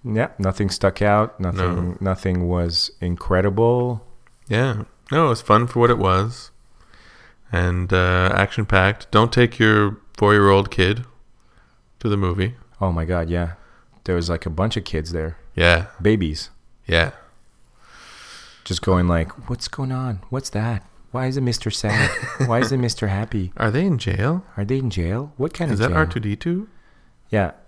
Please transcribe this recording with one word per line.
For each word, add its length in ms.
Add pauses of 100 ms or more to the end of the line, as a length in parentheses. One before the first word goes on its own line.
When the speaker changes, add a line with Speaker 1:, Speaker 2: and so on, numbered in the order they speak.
Speaker 1:
Yeah, 260 (100)
nothing 320
stuck 320
out. 360
Nothing, 200 (320)
Speaker 2:
No. 100
Speaker 1:
nothing 460
was 420 (120)
incredible. 1000 (460)
Speaker 2:
Yeah. 340 (280)
No, 160
it 20
was 140
fun 240
for 120
what 120
it 80
was. 500 (1000)
And, 400
uh, 440
action-packed. 760
Don't 200
take 280
your 380 (200)
four-year-old 540
kid 340 (960)
to 100
the 80
movie. 380 (240)
Speaker 1:
Oh 120
my 140
God, 240
yeah. 240 (520)
There 100
was, 140
like, 160
a 40
bunch 280
of 80
kids 260
there. 260 (180)
Speaker 2:
Yeah. 320 (140)
Speaker 1:
Babies. 480 (380)
Speaker 2:
Yeah. 240 (1500)
Speaker 1:
Just 180
going 260
like, 420
"What's 180
going 240
on? 380
What's 220
that? 340 (260)
Why 160
is 80
the 60
mister 300
sad? 380
Speaker 2:
<laughs> 380
Speaker 1:
Why 120
is 100
the 80
mister 300
happy? 500
Speaker 2:
Are 140
they 140
in 120
jail? 480 (100)
Speaker 1:
Are 80
they 140
in 120
jail? 480
What 160
kind 180
Speaker 2:
Is 80
Speaker 1:
of 100
Speaker 2:
that 0
Speaker 1:
jail?" 80
Speaker 2:
R 80
two 140
D 160
two? 340 (600)
Speaker 1:
Yeah. 220 (160)